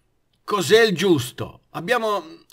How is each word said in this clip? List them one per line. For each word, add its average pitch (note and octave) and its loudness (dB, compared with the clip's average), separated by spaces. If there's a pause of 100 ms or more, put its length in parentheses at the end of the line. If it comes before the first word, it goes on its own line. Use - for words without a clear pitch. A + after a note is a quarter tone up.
(440)
cos'è G3+ 2
il G#3 0
giusto, C#3+ -2
abbiamo G#3 -4 (300)